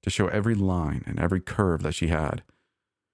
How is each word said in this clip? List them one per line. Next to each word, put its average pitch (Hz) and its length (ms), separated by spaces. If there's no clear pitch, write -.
to 98 80
show 95 180
every 107 260
line 90 520
and - 120
every 90 220
curve 90 420
that 80 120
she - 120
had. 78 360